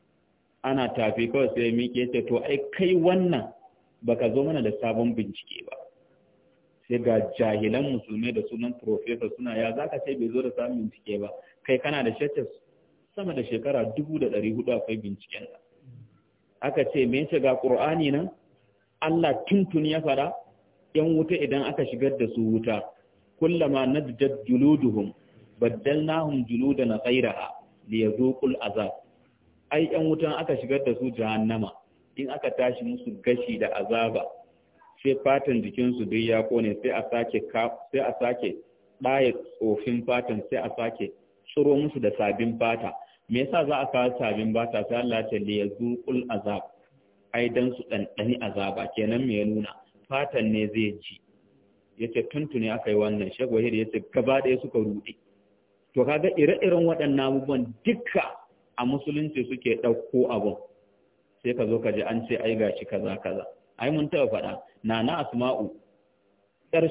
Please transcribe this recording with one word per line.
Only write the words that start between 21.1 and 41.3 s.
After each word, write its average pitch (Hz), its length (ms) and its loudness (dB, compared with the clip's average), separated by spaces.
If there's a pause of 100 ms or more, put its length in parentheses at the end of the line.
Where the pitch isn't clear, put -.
wuta 160 180 2
idan 139 280 0
aka 143 240 -2
shigar 127 300 0
da 117 180 2
su 117 60 0
wuta, 110 420 2 (560)
kullama 151 480 4
nadjat 135 580 0
juluduhum, 127 640 4 (480)
baddalnahum 143 840 0
juludan 120 580 0
ghayraha 123 460 2 (400)
liyazuqul 120 720 2
azab." 104 300 -2 (800)
Ai, 156 200 2
yan 160 140 2
wutan 156 280 0
aka 160 240 -2
shigar 135 280 0
da 120 140 2
su 127 120 -2
jahannama, 110 600 -2 (460)
in 131 120 -6
aka 139 220 -4
tashi 123 320 0
musu 120 280 -6 (120)
gashi 120 340 0
da 107 160 0
azaba, 110 480 0 (800)
sai 135 220 2
fatan 135 400 2
jikinsu 123 420 0
duk - 80 -4
ya 113 300 2
kone, 113 400 0
sai 127 80 0
a 113 180 -2
sake 117 420 -2
ka, 117 200 0 (200)
sai 135 100 0
a 123 180 -2
sake 120 360 -2 (460)
ɗaya 131 320 4
tsofin 113 720 -2
fatan, 123 440 -2
sai 131 100 -2
a 110 160 -4
sake 113 360 -4 (360)